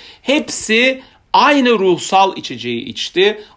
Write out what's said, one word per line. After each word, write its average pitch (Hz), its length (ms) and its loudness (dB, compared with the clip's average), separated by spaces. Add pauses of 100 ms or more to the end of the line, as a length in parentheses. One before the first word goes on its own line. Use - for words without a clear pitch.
(220)
Hepsi 262 800 -2 (320)
aynı 254 360 4
ruhsal 190 680 0
içeceği 117 480 -8
içti. 202 560 -2 (160)